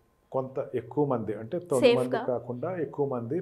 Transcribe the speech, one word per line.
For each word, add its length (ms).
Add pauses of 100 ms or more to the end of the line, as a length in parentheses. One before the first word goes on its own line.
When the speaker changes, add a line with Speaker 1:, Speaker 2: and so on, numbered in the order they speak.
(320)
Speaker 1:
కొంత 420
ఎక్కువ 300
మంది 300
అంటే 240
తొమ్మిది 360
మంది 160
Speaker 2:
సేఫ్గా. 160
Speaker 1:
కాకుండా 500
ఎక్కువ 300
మంది, 360